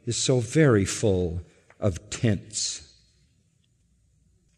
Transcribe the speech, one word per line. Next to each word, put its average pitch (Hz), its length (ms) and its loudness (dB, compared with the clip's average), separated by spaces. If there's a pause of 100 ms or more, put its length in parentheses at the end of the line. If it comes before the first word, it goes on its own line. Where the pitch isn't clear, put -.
is 117 100 -4
so 131 240 0
very 120 460 4
full 90 560 -2 (380)
of 92 300 -4
tents." - 720 -4 (1800)